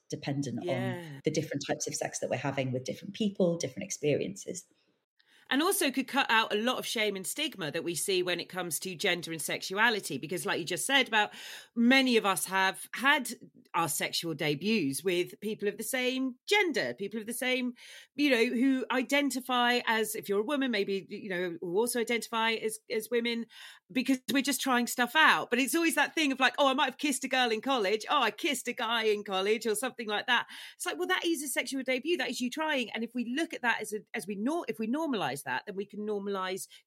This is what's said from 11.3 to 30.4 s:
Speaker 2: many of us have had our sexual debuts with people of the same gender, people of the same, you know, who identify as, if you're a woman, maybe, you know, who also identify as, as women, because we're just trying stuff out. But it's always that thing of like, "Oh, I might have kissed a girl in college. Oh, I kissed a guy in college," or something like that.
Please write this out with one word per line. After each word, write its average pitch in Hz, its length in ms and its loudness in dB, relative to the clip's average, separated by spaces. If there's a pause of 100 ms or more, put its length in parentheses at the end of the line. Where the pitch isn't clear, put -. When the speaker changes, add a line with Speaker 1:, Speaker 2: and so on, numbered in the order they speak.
Speaker 2:
many 254 400 6
of 214 100 4
us 190 200 2
have 190 480 2
had 269 380 2 (420)
our 165 160 2
sexual 165 440 -2
debuts 151 680 2
with 180 380 0
people 202 260 -2
of 202 100 -2
the - 60 -8
same 262 520 0 (120)
gender, 262 460 2
people 196 260 -6
of 208 60 -8
the 233 80 -8
same, 254 400 0 (420)
you 285 140 4
know, 233 160 6
who 254 460 4
identify 254 960 2
as, 220 280 2
if - 140 -8
you're 202 100 2
a 214 40 2
woman, 269 280 0
maybe, 196 380 0
you 202 200 -10
know, 180 300 -2
who 175 180 -2
also 240 220 2
identify 226 520 0
as, 220 280 -4 (100)
as 220 220 -4
women, 233 340 0 (460)
because 254 280 0 (120)
we're 269 100 4
just 277 200 0
trying 240 260 2
stuff 240 300 -2
out. 233 320 6
But 240 100 2
it's 269 160 2
always 330 200 2
that 277 200 2
thing 311 160 2
of 262 80 -2
like, 254 180 4
"Oh, 285 120 6
I 269 40 4
might 277 120 2
have 262 120 -4
kissed - 280 -2
a - 20 -2
girl 254 240 2
in 220 80 0
college. 220 500 0
Oh, 285 120 4
I 220 100 2
kissed 262 380 -4
a 240 40 0
guy 233 300 -2
in 208 220 2
college," 208 420 0
or 208 80 2
something 247 320 -6
like 208 200 -2
that. 240 200 2 (300)